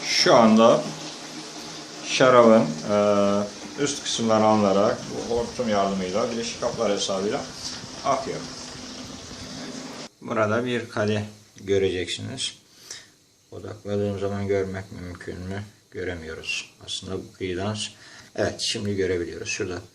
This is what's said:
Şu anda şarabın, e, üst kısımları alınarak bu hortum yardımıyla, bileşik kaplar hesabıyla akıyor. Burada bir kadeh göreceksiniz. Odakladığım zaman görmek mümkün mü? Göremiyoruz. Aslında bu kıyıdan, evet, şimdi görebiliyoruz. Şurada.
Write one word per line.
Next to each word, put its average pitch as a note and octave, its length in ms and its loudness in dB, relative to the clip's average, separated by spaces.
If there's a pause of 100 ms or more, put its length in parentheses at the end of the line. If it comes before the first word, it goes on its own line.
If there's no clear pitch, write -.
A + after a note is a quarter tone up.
Şu - 300 4
anda A2+ 460 8 (1300)
şarabın, A#2+ 560 8 (280)
e, G#2 40 2 (840)
üst C#3+ 220 -2
kısımları A2 420 2
alınarak G#2+ 540 4 (120)
bu A#2+ 260 -4
hortum A#2+ 320 -4
yardımıyla, G2 640 0
bileşik A#2 300 -6
kaplar A2+ 320 0
hesabıyla G2+ 480 -2 (640)
akıyor. - 360 -2 (1800)
Burada A#2 440 0
bir A#2+ 240 -4
kadeh G#2+ 340 -2 (380)
göreceksiniz. F#2+ 960 -2 (960)
Odakladığım G2+ 680 -4
zaman G2 300 -4
görmek F#2+ 440 -2
mümkün F2+ 480 -12
mü? G2 240 -8 (260)
Göremiyoruz. E2+ 800 -8 (160)
Aslında F#2 320 -8
bu F2+ 140 -12
kıyıdan, F#2+ 440 -4 (600)
evet, - 240 -2
şimdi G2+ 360 -4
görebiliyoruz. F2 520 -2
Şurada. F2+ 320 -6 (140)